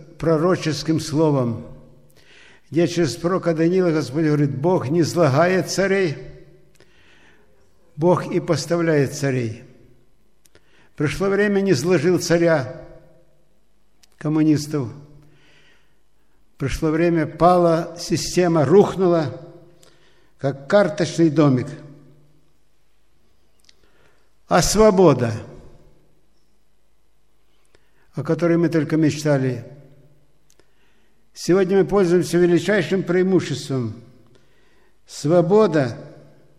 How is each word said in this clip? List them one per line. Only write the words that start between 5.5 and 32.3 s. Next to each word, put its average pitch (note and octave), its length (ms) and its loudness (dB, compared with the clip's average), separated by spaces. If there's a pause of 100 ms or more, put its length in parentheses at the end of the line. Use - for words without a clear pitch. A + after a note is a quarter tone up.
царей, F#3+ 480 0 (1800)
Бог D#3+ 300 0
и - 140 -4
поставляет D#3 720 0
царей». B2+ 500 -4 (1300)
Пришло D3+ 340 -4
время, G3+ 320 0
не G3 120 2
изложил E3 440 2
царя E3 720 0 (1300)
коммунистов. D3+ 720 -2 (1700)
Пришло D3 320 -4
время, D#3+ 380 0
пала E3+ 720 2
система, E3 680 0
рухнула, E3+ 840 2 (920)
как C3+ 280 -6
карточный E3+ 640 2
домик. C3+ 380 2 (2750)
А F3 160 2
свобода, F3+ 680 4 (2750)
о C#3+ 100 -10
которой E3 340 0
мы E3+ 120 2
только D#3 280 -2
мечтали, C3+ 680 -2 (1700)
сегодня F#3 460 0
мы F#3 80 4
пользуемся F3 540 0